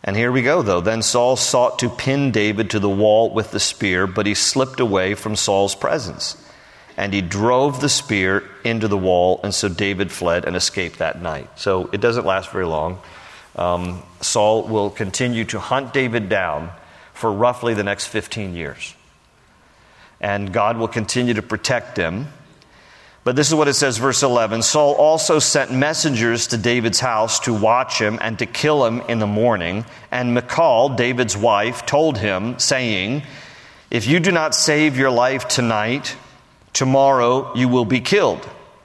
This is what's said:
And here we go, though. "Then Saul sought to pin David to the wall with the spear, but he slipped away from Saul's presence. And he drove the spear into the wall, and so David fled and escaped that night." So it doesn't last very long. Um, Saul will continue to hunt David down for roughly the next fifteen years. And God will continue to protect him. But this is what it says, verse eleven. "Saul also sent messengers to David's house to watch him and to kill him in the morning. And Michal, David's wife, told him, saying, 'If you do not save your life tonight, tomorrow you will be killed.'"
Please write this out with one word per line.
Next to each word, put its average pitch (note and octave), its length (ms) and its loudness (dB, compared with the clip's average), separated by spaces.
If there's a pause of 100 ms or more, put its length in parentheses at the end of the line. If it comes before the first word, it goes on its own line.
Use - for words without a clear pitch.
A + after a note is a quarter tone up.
And G2 80 2
here A#2+ 160 4
we B2+ 120 4
go, D3+ 180 4
though. F#2+ 200 2
"Then A2 200 2
Saul B2 340 4
sought B2 440 2
to B2 100 0
pin C#3 400 0
David G#2 400 0
to A2 100 -2
the G2+ 80 2
wall G#2+ 440 4
with G#2 180 -2
the G#2 100 -4
spear, F#2+ 460 0
but G2 220 -2
he G#2 80 0
slipped C3 440 -2
away G2 360 0
from G#2+ 200 -6
Saul's G2 380 0
presence. - 640 -6 (580)
And G2 160 -4
he G2 100 0
drove B2 600 0
the C#3+ 80 0
spear G2 540 -2 (200)
into A2+ 240 -2
the G2 120 0
wall, F#2 440 2
and G2+ 80 -4
so - 160 -4
David G2 440 -4
fled F2 340 -2
and F2 100 -4
escaped F2+ 440 -4
that E2 240 -4
night." D2+ 320 -8
So F#2 360 -2
it G2+ 100 -4
doesn't A#2 220 0
last F#2+ 280 -2
very F#2 160 -4
long. E2 320 -4 (560)
Um, F2+ 480 -4 (180)
Saul A2 460 2
will G#2 240 -2
continue A2+ 540 -4
to G#2 140 -8
hunt B2+ 320 -4
David A#2+ 380 -2
down E2+ 400 -2 (460)
for A2+ 180 -2
roughly A#2+ 400 0
the G#2 100 0
next G2+ 220 -4
fifteen G2+ 480 -8
years. D#2 400 -10 (1300)
And G2+ 320 -4
God A2+ 240 0
will A2+ 100 -2
continue A#2+ 460 -2
to G#2+ 80 -2
protect - 560 -4
him. F#2 300 -2 (960)
But B2 120 0
this C#3+ 120 2
is D#3+ 80 2
what D3+ 120 4
it C#3+ 60 2
says, B2+ 240 0
verse C3+ 240 0
eleven. A#2 400 2
"Saul D3 320 2
also D#3 460 4
sent C#3 320 0
messengers B2+ 720 0
to B2 120 -4
David's A#2+ 420 0
house A2+ 400 0
to A#2 160 -2
watch A2 440 2
him G#2+ 220 0
and A2 160 -4
to B2 80 -2
kill D3+ 400 2
him A#2 220 0
in A#2 100 -2
the G#2+ 80 0
morning. G#2 580 0 (280)
And B2 240 0
Michal, C3 540 4
David's B2 460 0
wife, G#2+ 520 0
told D3 320 2
him, G#2 400 -2
saying, B2 640 -2 (680)
'If A2+ 160 -2
you D#3 140 4
do F3+ 120 2
not D#3 220 0
save D3+ 420 2
your C3+ 140 2
life B2+ 380 0
tonight, A#2 680 -2 (560)
tomorrow C3 840 4
you B2 120 2
will B2 180 2
be B2+ 140 0
killed.'" C3+ 480 0 (380)